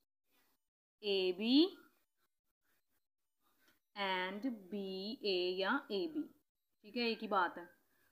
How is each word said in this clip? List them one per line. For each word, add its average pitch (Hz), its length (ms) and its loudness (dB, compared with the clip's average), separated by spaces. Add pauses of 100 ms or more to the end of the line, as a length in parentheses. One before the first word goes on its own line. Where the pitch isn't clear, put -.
(1040)
A 190 300 2
बी 254 460 4 (2250)
and 190 500 -2
बी 196 800 -6
ए 180 340 2
या 190 160 2 (160)
ए 190 240 0
B, 311 80 -2 (600)
ठीक 214 140 -12
है, 240 140 0
एक 220 100 -4
ही 214 80 -6
बात 180 300 2
है। 175 100 -14 (440)